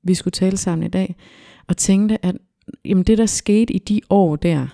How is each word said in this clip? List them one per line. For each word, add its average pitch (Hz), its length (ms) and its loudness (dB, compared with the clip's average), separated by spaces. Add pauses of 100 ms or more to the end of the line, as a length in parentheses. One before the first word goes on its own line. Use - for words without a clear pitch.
vi 180 120 0
skulle 175 180 -4
tale 190 240 0
sammen 170 300 -4
i 175 40 -6
dag, 185 260 -4 (520)
og 180 80 -2
tænkte, 208 500 0
at, 180 100 -2 (480)
jamen, 185 200 2
det, 220 140 4
der 226 80 2
skete 214 460 0
i 190 60 -2
de 208 220 -2 (100)
år 185 260 4
der 147 380 0